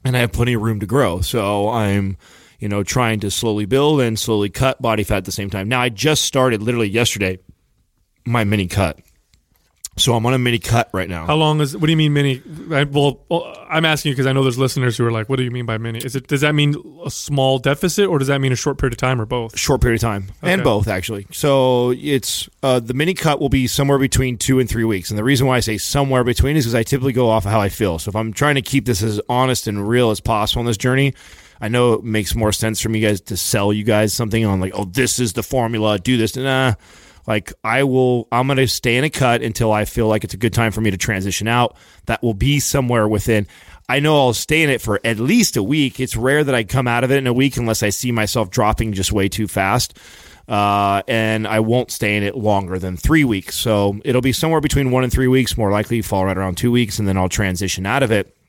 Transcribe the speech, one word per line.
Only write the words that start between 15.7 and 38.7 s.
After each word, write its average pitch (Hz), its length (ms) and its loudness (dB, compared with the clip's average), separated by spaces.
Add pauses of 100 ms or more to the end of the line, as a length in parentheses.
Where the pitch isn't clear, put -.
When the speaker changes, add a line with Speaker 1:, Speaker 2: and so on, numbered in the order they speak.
Speaker 2:
mini?" 113 220 -6
Is 127 160 -8
it, 127 120 -8
does 143 140 0
that 151 140 2
mean 147 200 2 (300)
a 151 60 -6
small 135 480 0
deficit 165 480 0
or 180 120 0
does 135 100 -2
that 139 100 0
mean 135 140 0
a - 20 0
short 139 220 -4
period 131 160 -2
of - 40 -12
time 131 220 0
or 110 60 -4
both? 117 320 -6
Speaker 1:
Short 131 240 0
period 120 140 2
of 110 60 -2
time 101 260 -2 (140)
and 180 200 0
Speaker 2:
Okay. - 20 -4
Speaker 1:
both, 104 240 2
actually. 101 440 -6
So 127 680 2
it's, - 500 -2 (160)
uh, 127 160 4
the 120 140 -6
mini 156 200 0
cut - 280 0
will 139 80 0
be 131 180 2
somewhere 139 300 2
between 131 400 0
two 135 220 2
and 123 100 0
three 117 160 0
weeks. 98 240 -2
And 98 100 -4
the - 40 -4
reason 135 240 2
why 127 100 2
I - 40 2
say 110 160 -2
somewhere 135 460 0
between 131 320 0
is 147 100 2
'cause 117 100 -2
I 113 80 2
typically 131 300 -2
go 120 160 2
off 110 160 2
of 101 60 -2
how 113 80 2
I 101 100 2
feel. 92 300 -2
So - 100 -8
if 95 60 -6
I'm 113 160 -4
trying 143 240 0
to 135 60 0
keep 113 240 -2
this 107 180 0
as 107 240 -2
honest 123 400 0
and 101 200 -4
real 120 240 4
as 101 100 -2
possible 107 400 0
on 117 40 -2
this 117 120 -2
journey, 131 360 2 (460)
I 113 80 -8
know 120 260 4
it - 120 -2
makes 107 300 -2
more 107 180 2
sense 110 260 -2
for - 100 -4
me 110 120 0
guys 104 200 2
to - 140 -10
sell 104 380 0
you 107 100 -2
guys 107 300 2
something 113 320 -2
on 95 160 0
like, 95 140 -4
"Oh, 98 100 -4
this 123 340 -2
is 117 140 -2
the - 100 -4
formula, 113 560 0
do 127 160 0
this." 110 220 0
Nah. 131 380 0 (520)
Like, 107 260 -4 (100)
I 120 200 0
will, 127 480 2
I'm 127 160 2
gonna 135 200 2
stay 120 300 0